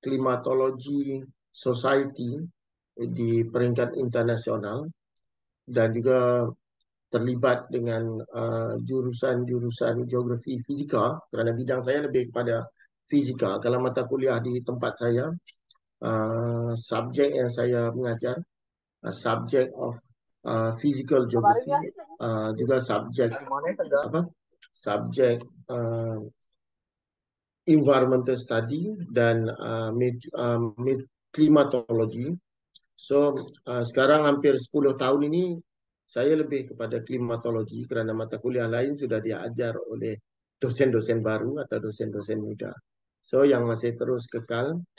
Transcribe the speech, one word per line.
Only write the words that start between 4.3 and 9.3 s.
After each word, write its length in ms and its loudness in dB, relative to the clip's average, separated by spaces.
dan 320 2
juga 480 4
terlibat 640 0
dengan, 480 -2
eh, 520 -4
jurusan-jurusan 1200 -2